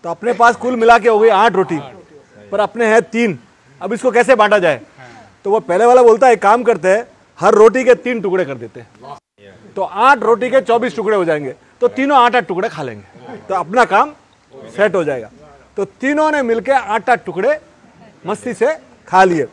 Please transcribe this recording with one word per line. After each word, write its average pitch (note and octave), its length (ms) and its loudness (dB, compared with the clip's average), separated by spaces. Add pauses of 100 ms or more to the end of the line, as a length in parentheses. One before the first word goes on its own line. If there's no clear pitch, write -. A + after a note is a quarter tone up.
तो E3+ 60 -8
अपने G#3 220 -6
पास A#3 240 2
कुल B3 200 -4
मिला A#3 220 4
के A3 100 0
हो A3 100 2
गई A3+ 100 4
आठ G#3 240 2
रोटी, F3+ 260 -2 (720)
पर - 80 -4
अपने A3+ 260 -4
हैं A3 160 4
तीन, A3 360 -4 (440)
अब G3 100 -8
इसको B3 180 -2
कैसे A#3+ 240 2
बांटा G#3 240 2
जाए? D#3 220 0 (640)
तो G3+ 60 -4
वो A3 100 0
पहले F3 240 -2
वाला B3 180 6
बोलता A3+ 240 6
है, A#3+ 60 6
"एक G3+ 100 -2
काम A3+ 200 2
करते F#3+ 260 -2
हैं, G#3+ 180 -2 (340)
हर G3+ 140 2
रोटी A3 300 4
के B3 100 4
तीन A#3+ 260 -4
टुकड़े F#3 240 -4
कर C3+ 100 -10
देते A#2 260 -18
हैं, A2+ 80 -20 (880)
तो F#3+ 60 -4
आठ A3 360 2
रोटी A3+ 320 -2
के C4 100 2
चौबीस A#3 360 -2
टुकड़े G#3+ 200 -2
हो F#3 80 0
जाएंगे, D3+ 300 -4 (260)
तो A#3+ 80 0
तीनों C4+ 300 0
आठ-आठ A#3+ 280 0
टुकड़े F#3 220 -6
खा D#3 140 -12
लेंगे, B2 540 -16
तो F#3+ 180 -10
अपना F#3 300 -2
काम C#4 260 0 (640)
सेट G3+ 180 0
हो F3 100 -2
जाएगा।" B2+ 260 -8 (460)
तो G3 80 -6
तीनों D4 460 -4
ने D4 120 -2
मिलके A3+ 300 -4
आठ-आठ A3 520 -2
टुकड़े G#3+ 360 -4 (680)
मस्ती G#3+ 280 -8
से D4+ 220 -2 (320)
खा F#3 160 4
लिए। D#3+ 280 0